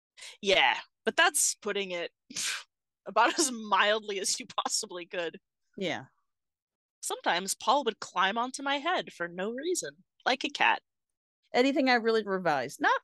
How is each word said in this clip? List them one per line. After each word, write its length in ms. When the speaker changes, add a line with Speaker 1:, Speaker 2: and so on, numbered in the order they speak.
Speaker 1:
Yeah, 340
but 120
that's 400
putting 340
it 200
<laughs> 760
about 320
as 140
mildly 680
as 180
you 80
possibly 420
could. 320
Speaker 2:
Yeah. 280
Speaker 1:
Sometimes 540
Paul 300
would 160
climb 380
onto 240
my 160
head 340
for 160
no 240
reason, 380
like 200
a 40
cat. 320
Speaker 2:
Anything 380
I 40
really 300
revised? 560
Not 240